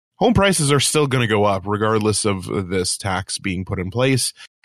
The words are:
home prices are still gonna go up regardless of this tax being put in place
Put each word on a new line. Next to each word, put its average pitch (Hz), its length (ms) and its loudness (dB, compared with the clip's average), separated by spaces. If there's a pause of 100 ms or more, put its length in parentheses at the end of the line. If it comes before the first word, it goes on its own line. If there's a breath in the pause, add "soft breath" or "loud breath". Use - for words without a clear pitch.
(160)
home 220 180 4
prices 185 360 2
are 143 100 4
still 151 260 2
gonna 127 200 0
go 104 180 2
up 98 200 0
regardless 107 640 0
of 95 420 -4
this 90 300 -2
tax 95 400 -4
being 92 260 -4
put 90 160 -6
in 90 100 -6
place 127 440 0 (300 loud breath)